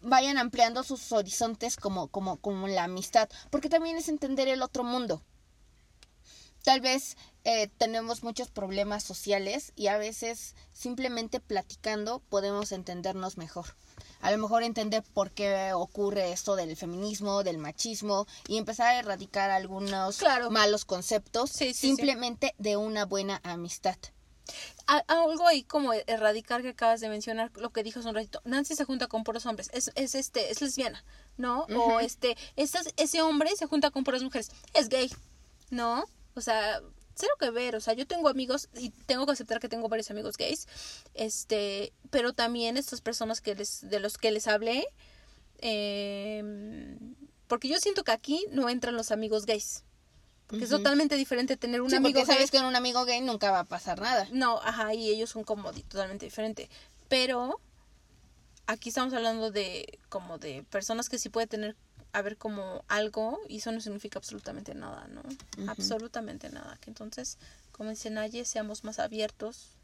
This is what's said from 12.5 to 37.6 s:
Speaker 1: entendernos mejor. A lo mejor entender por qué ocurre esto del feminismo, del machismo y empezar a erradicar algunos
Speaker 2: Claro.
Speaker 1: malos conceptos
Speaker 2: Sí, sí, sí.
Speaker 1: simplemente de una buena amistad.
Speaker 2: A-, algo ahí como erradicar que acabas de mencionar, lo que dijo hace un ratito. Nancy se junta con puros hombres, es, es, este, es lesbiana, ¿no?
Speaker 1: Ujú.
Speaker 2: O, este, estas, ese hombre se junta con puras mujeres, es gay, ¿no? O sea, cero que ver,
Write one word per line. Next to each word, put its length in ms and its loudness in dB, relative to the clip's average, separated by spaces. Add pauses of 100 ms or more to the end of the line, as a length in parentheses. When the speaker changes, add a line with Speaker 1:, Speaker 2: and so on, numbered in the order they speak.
Speaker 1:
entendernos 640 -6
mejor. 300 -10 (560)
A 80 2
lo 80 4
mejor 240 4
entender 400 0 (100)
por 200 2
qué 420 0
ocurre 580 0
esto 240 0
del 180 -2
feminismo, 680 -2
del 140 -2
machismo 680 -2 (220)
y 80 0
empezar 320 2
a 100 6
erradicar 520 -2
algunos 680 0
Speaker 2:
Claro. 340 4
Speaker 1:
malos 360 6
conceptos 640 0
Speaker 2:
Sí, 160 -2
sí, 80 -2
sí. 60 -4
Speaker 1:
simplemente 760 2
de 220 2
una 260 0
buena 400 -2
amistad. 520 -4 (920)
Speaker 2:
A-, 220 6
algo 380 6
ahí 180 8
como 280 2
erradicar 680 2
que 80 -4
acabas 320 4
de 80 -4
mencionar, 460 -2
lo 180 -6
que 80 0
dijo 180 -6
hace 80 -6
un 60 -4
ratito. 320 -4
Nancy 280 0
se 120 0
junta 200 -2
con 160 -2
puros 220 -4
hombres, 300 -4
es, 220 -2
es, 180 0
este, 360 -2
es 120 -2
lesbiana, 420 -2 (320)
¿no? 320 0
Speaker 1:
Ujú. 100 0
Speaker 2:
O, 220 6
este, 380 0 (180)
estas, 300 0 (100)
ese 240 4
hombre 380 4
se 80 -2
junta 240 4
con 140 -2
puras 180 0
mujeres, 280 -4 (220)
es 160 6
gay, 220 2 (600)
¿no? 340 0 (320)
O 40 -8
sea, 400 0 (340)
cero 240 0
que 120 2
ver, 260 -2